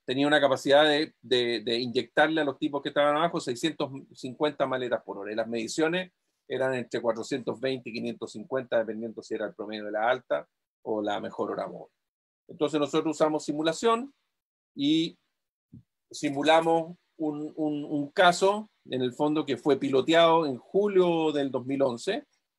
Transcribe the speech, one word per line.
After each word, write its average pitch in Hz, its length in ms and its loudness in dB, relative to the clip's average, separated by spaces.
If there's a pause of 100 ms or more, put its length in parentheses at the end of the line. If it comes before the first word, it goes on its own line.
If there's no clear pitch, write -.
tenía 135 200 0
una 147 140 4
capacidad 139 480 6
de, 151 320 0
de, 120 400 0
de 117 180 -2
inyectarle 127 640 0
a 151 40 2
los 135 140 -4
tipos 143 240 -4
que 156 60 -4
estaban 147 280 2
abajo 170 220 0
seiscientos 147 520 -4 (240)
cincuenta 143 520 -2
maletas 127 360 -2
por 98 160 -12
hora, 101 120 -10
y 110 60 -8
las 113 100 -2
mediciones 160 640 -2 (400)
eran 131 220 -2
entre 123 300 -4
cuatrocientos 113 580 -4
veinte 127 300 -4
y - 20 -14
quinientos 117 400 -8
cincuenta, 123 460 -4
dependiendo 110 440 -6
si - 120 -8
era 107 100 -4
el 101 100 -8
promedio 107 300 -10
de 104 80 -8
la 107 160 0
alta 131 400 -2 (320)
o 107 220 -4
la 104 180 -2
mejor 101 300 -6
hora 101 160 -6
móvil. 90 260 -16 (560)
Entonces 147 320 -2
nosotros 151 340 0
usamos 156 300 0
simulación 160 680 0 (600)
y 160 440 0 (920)
simulamos 165 840 2 (220)
un, 151 380 -6
un, 151 280 -2
un 143 260 -4
caso, 190 600 4 (200)
en 127 120 -2
el 123 100 0
fondo, 151 320 0
que 139 140 -2
fue 139 200 2
piloteado 160 680 4
en 131 100 -4
julio 180 760 2
del 139 180 0
dos 127 160 -4
mil 135 160 0
once, 135 420 -2 (340)